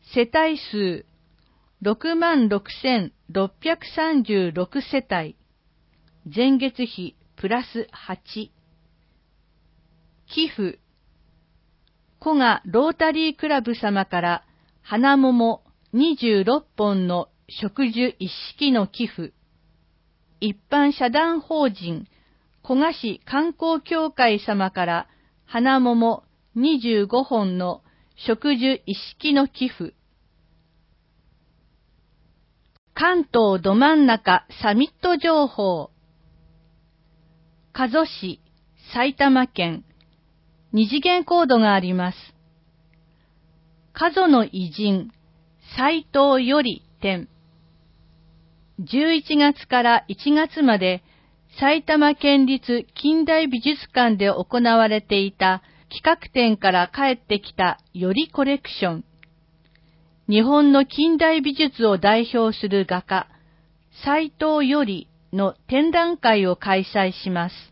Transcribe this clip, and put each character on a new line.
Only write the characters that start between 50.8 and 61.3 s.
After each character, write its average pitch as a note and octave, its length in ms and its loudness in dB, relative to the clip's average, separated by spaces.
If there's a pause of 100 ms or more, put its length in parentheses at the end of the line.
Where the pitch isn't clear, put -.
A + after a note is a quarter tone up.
埼 C#4+ 240 2
玉 D4+ 320 4
県 C#4 320 4
立 B3 380 -2 (100)
近 D#4 300 0
代 D#4+ 240 2
美 B3+ 120 -4
術 D4 320 -4
館 A#3+ 240 2
で G3+ 140 2
行 - 280 -4
わ A3+ 280 4
れ G#3+ 140 0
て G3+ 200 0
い G3 120 -2
た F#3 300 0 (260)
企 - 160 -16
画 E4 280 0
展 A3+ 240 2
か G3 140 2
ら F3+ 220 2
帰 C4+ 280 -2
っ - 0 -
て G#3 200 -4
き - 140 -20
た F3+ 240 0 (160)
よ F3+ 180 -2
り D4 160 -2
コ C#4 160 -2
レ C#4 140 0
ク - 100 -14
シ - 180 -6
ョ E3 100 -4
ン。 D#3+ 80 -12 (1200)
日 G#3 140 2
本 C#4+ 300 6
の C#4 120 6
近 D#4 320 0
代 D#4+ 240 2